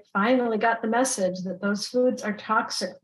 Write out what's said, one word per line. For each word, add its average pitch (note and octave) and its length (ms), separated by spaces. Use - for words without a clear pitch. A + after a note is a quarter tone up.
finally A#3 460
got A3+ 240
the A3+ 60
message G3+ 560
that F#3 180
those G3+ 240
foods B3 380
are G#3 120
toxic A3 540